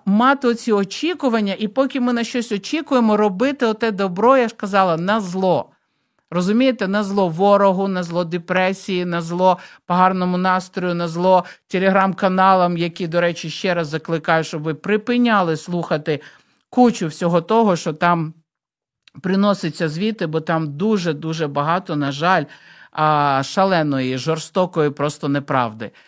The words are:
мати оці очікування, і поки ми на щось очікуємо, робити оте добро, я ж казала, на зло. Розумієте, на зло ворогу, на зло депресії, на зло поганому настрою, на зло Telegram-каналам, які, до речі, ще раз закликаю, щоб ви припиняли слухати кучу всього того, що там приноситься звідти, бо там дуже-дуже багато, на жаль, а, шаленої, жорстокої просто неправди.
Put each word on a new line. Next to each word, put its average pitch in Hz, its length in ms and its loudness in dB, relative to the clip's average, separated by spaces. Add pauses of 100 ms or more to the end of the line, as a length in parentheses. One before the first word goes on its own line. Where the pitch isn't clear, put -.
мати 247 420 4
оці 233 240 -2
очікування, 220 840 -2
і 214 100 -4
поки 269 320 -2
ми 247 120 0
на 233 120 -2
щось 233 280 -6
очікуємо, 233 640 0
робити 226 500 0
оте 220 240 -2
добро, 196 460 2
я 240 120 2
ж 220 60 -12
казала, 190 420 0
на 196 240 -2
зло. 185 500 -2 (600)
Розумієте, 208 580 0
на 202 160 0
зло 196 240 0
ворогу, 196 600 4
на 185 140 -2
зло 170 220 -4
депресії, 180 800 -2
на 175 160 -4
зло 175 380 2 (280)
поганому 180 520 2
настрою, 185 560 -2
на 170 140 -4
зло 180 360 2 (300)
Telegram-каналам, 185 1000 2
які, 170 300 -4
до 170 140 -2
речі, 170 300 -2
ще 180 240 -4
раз 165 140 -2
закликаю, 160 560 -2
щоб 160 180 -8
ви 156 120 -4
припиняли 214 840 0
слухати 160 640 -4 (500)
кучу 240 360 4
всього 170 340 0
того, 214 360 2
що 160 160 -4
там 165 420 0 (880)
приноситься 190 680 0
звідти, 190 380 -4
бо 156 140 -4
там 160 360 -4
дуже-дуже 165 680 -2
багато, 156 500 -2
на 143 160 -2
жаль, 160 320 0 (480)
а, 147 520 2
шаленої, 147 760 0
жорстокої 160 720 -2
просто 147 380 -4
неправди. 127 640 -2 (180)